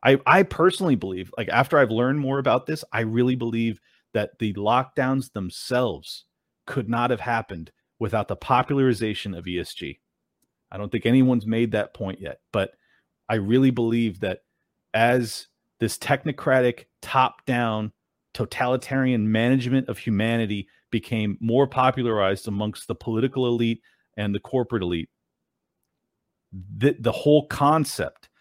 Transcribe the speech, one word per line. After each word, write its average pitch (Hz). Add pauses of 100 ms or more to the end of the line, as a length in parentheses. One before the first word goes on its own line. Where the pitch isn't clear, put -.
I, 139
I 170
personally 180
believe, 92
like, 101
after 127
I've 120
learned 127
more 139
about 127
this, 156
I 113
really 123
believe 113 (340)
that 107
the 107
lockdowns 131
themselves 98 (420)
could 107
not 120
have 117
happened 110 (300)
without 107
the 101
popularization 123
of 87
E 90
S -
G. - (720)
I 98
don't 104
think 117
anyone's 123
made 113
that 104
point 95
yet, 76 (120)
but 98 (560)
I 113
really 120
believe 117
that 95 (520)
as 120 (320)
this 113
technocratic, 131 (140)
top-down, 120 (420)
totalitarian 127
management 123
of 113
humanity 110 (240)
became 107
more 120
popularized 117
amongst 104
the 87
political 123
elite 117 (340)
and 104
the 101
corporate 120
elite, 87 (1700)
the, 131
the 113
whole 147
concept 143 (120)